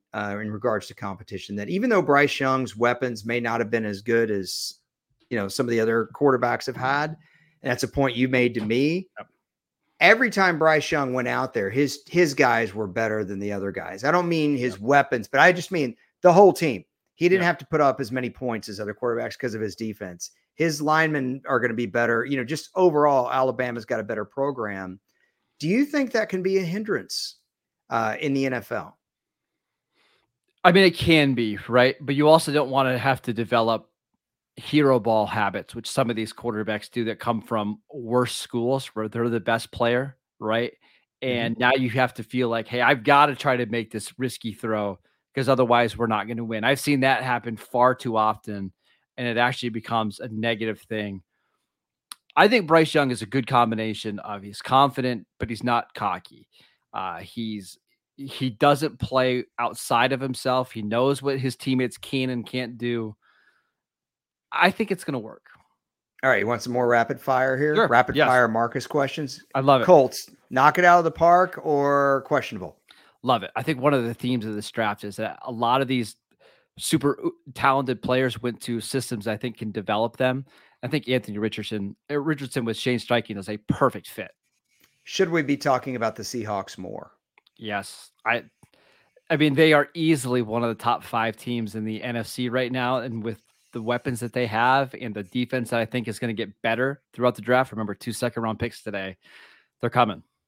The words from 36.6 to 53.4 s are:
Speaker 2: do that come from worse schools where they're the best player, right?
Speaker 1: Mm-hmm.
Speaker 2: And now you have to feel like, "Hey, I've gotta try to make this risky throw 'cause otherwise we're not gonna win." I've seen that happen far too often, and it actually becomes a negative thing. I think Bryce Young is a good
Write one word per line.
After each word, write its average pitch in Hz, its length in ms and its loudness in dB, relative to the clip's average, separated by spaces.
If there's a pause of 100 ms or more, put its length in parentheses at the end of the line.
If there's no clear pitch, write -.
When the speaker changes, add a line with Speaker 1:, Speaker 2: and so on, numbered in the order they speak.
Speaker 2:
do 117 140 -4
that 110 160 -6
come 117 200 -2
from 107 400 -4 (120)
worse 120 440 -2
schools 123 520 -4
where 107 200 -6
they're 117 200 -2
the 117 120 0
best 113 300 -2
player, 123 460 -2 (240)
right? 113 320 -2 (500)
Speaker 1:
Mm-hmm. 135 60 -4
Speaker 2:
And 117 300 -2
now 123 160 4
you 131 160 0
have 127 240 0
to 117 100 -12
feel 127 240 -2
like, 113 180 -4
"Hey, 120 140 -4
I've 123 240 4
gotta 143 320 6
try 131 200 0
to 123 100 -2
make 110 260 -6
this - 260 -10
risky 120 340 -6
throw 107 460 -4 (360)
'cause 131 140 -2
otherwise 120 480 2
we're 117 120 0
not 107 180 -2
gonna 117 180 -8
win." 110 200 -6
I've 135 160 2
seen 143 200 0
that 131 220 2
happen 120 340 -4
far 123 380 2
too 117 220 -4
often, 107 560 -2 (440)
and 123 120 -6
it 113 80 -2
actually 123 340 0
becomes 110 480 -4
a 117 100 -12
negative 110 520 -4
thing. 104 420 -8 (1120)
I 185 120 6
think 208 180 2
Bryce 160 260 4
Young 143 200 2
is 110 100 -6
a 110 40 -8
good 127 200 -2